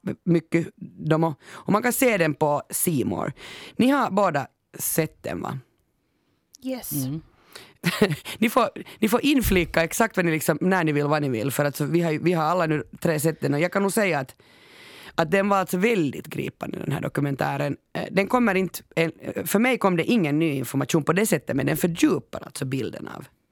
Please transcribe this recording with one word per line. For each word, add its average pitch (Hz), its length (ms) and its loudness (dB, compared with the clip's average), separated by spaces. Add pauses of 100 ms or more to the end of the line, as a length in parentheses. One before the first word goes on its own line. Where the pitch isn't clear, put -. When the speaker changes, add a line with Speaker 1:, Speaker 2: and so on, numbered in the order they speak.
(240)
Speaker 1:
mycket 165 440 2 (380)
dem 156 180 4
och, 165 100 0 (160)
och - 220 -6
man 214 120 4
kan 247 100 2
se 233 240 4
den 160 160 2
på 147 360 0
C 143 360 -2
More. 98 260 -2 (440)
Ni 247 140 4
har 254 220 2
båda 180 360 0 (320)
sett - 440 -4
den, 85 180 -6
va? 131 180 -6 (1040)
Speaker 2:
Yes. 254 280 -10
Speaker 3:
Mm. 143 300 -4 (600)
Speaker 1:
<laughs> 175 340 2 (220)
Ni 226 120 2
får, 233 200 2 (300)
ni 214 100 2
får 233 160 2
inflika 196 580 2
exakt 220 340 -2
vad 185 80 2
ni 165 60 2
liksom, 156 300 0
när 185 220 2
ni 156 80 0
vill, 147 160 0
vad 147 140 2
ni 143 80 -2
vill, 123 220 -2
för 147 140 0
att 143 100 -2
så 151 100 -2
vi 160 160 0
har 170 100 0
ju, 156 120 0
vi 175 100 2
har 165 100 2
alla 170 220 0
nu 151 180 -2 (160)
tre 160 200 0
sett 156 220 -2
den 139 120 -2
och 143 60 0
jag 175 140 0
kan 196 80 0
nog 196 120 0
säga 190 260 0
att, 131 160 -8 (800)
att 160 160 2
den 196 180 4
var 196 80 4
alltså 185 200 -2
väldigt 180 500 0
gripande, - 520 -8
den - 120 -6
här 143 100 -4
dokumentären. 143 760 -2 (160)
Eh, - 180 -4
den 196 160 0
kommer 233 280 2
inte, 185 240 -2 (160)
en, 165 160 0 (340)
för 202 140 2
mig 247 180 2
kom 185 200 2
det 160 60 0
ingen 156 360 2
ny 160 140 2
information 135 500 0
på 160 100 0
det 196 120 2
sättet, 165 300 0
men 165 100 0
den 151 120 0
fördjupar 180 680 0
alltså - 200 -8
bilden 127 420 -6
av, - 200 -14 (240)